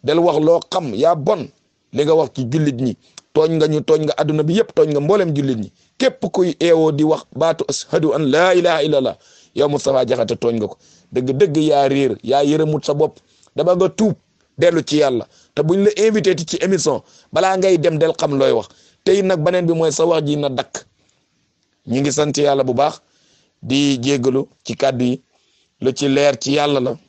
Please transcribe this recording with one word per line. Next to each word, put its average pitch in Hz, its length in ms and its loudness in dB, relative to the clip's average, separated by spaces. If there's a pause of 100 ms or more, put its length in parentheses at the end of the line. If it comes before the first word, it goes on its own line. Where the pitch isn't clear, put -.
Del 151 160 2
wax 165 200 2
loo 165 200 4 (120)
xam, 156 220 -4
yaa 151 220 2
bon. 151 320 -2 (440)
Li 143 120 0
nga 160 100 2
wax 156 200 2
ci 135 160 -4
jullit 143 300 -2
ñi, 123 160 -4 (380)
tooñ 156 220 2
nga 156 120 2
ñu, 151 140 0
tooñ 156 220 2
nga 151 120 -2
adduna 151 260 -2
bi 165 120 0
yëpp, 214 200 0
tooñ 156 160 2
nga 143 100 0
mbooleem 175 360 0
jullit 135 220 -2
ñi. 98 140 -10 (260)
Képp 254 340 -2
kuy 180 280 0
eewoo 160 320 2
di 147 120 0
wax 156 200 -2 (120)
baatu 160 320 -2
ashhadu 151 460 -2
an 147 160 -2
laa 175 240 2
ilaaha 170 280 0
illallah, 143 340 0 (380)
yow 147 140 0
Moustapha 135 360 0
Diakhaté 120 320 -2
tooñ 117 200 -2
nga 107 120 -4
ko. - 100 -14 (340)
Dëgg, 127 240 -2
dëgg 151 200 2
yaa 147 320 2
réer, 135 340 0
yaa 135 220 0
yërëmut 151 420 0
sa 147 80 -2
bopp. 151 240 -2 (380)
Dama 175 200 2
nga 180 120 2
tuub, 214 260 0 (440)
dellu 165 280 2
ci 147 120 -2
Yàlla. 135 280 0 (280)
Te 151 80 -2
buñ 185 220 2
la 208 60 4 (160)
invité 208 280 2 (120)
ci - 160 -6
émission, 156 400 -2 (300)
balaa 190 240 0
ngay 185 220 2
dem 160 200 0
del 160 140 2
xam 147 260 -2
looy 131 140 2
wax. 113 160 -2 (360)
Te 185 140 2
it 196 60 0
nag 185 180 0
beneen 180 240 0
bi 165 80 0
mooy 160 180 0
sa 160 140 0
wax 160 180 2
ji 147 120 -2
na 143 120 -2
dakk. - 380 -8 (1000)
Ñu 123 140 -2
ngi 143 120 0
sant 147 260 0
Yàlla 143 260 2
bu 127 100 -2
baax, - 260 -2 (640)
di 135 380 0
jéggalu 131 460 0 (180)
ci 117 120 -8
kàddu 127 280 0
yi. 123 180 -2 (580)
Lu 127 120 0
ci 143 160 -2
leer 139 300 2
ci 135 140 -4
Yàlla 143 280 0
la 120 160 -4 (120)